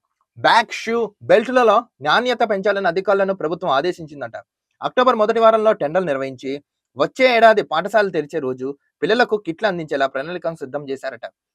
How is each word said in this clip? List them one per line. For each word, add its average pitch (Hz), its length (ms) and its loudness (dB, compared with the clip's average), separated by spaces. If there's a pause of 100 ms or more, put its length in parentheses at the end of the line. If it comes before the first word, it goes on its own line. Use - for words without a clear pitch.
(380)
బ్యాగ్, 175 420 2
షూ, 226 180 -4 (260)
బెల్ట్లలో 220 520 4 (260)
నాణ్యత 226 480 0
పెంచాలని 196 380 0
అధికారులను 190 520 0
ప్రభుత్వం 165 380 -4
ఆదేశించిందట. 147 600 -6 (440)
అక్టోబర్ 247 400 0
మొదటి 226 180 0
వారంలో 220 340 4
టెండర్లు 170 360 -2
నిర్వహించి, 135 420 -4 (460)
వచ్చే 165 280 0 (100)
ఏడాది 220 280 6
పాఠశాలలు 196 520 0
తెరిచే 156 240 -4
రోజు 127 280 -6 (320)
పిల్లలకు 220 380 0
కిట్లు 165 300 -6
అందించేలా 160 400 -2
ప్రణాళికను 165 540 -8
సిద్ధం 143 260 -10
చేశారట. 131 380 -10 (300)